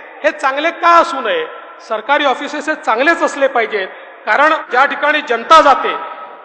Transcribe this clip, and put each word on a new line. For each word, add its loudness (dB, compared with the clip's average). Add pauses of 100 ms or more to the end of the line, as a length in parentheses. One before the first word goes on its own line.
(240)
हे 2
चांगले -2
का 0
असू 2
नये, -2 (440)
सरकारी 0
ऑफिसेस -4
हे -2
चांगलेच 0
असले 0
पाहिजेत, -4 (380)
कारण 2 (180)
ज्या 4
ठिकाणी -2
जनता 6
जाते 2 (500)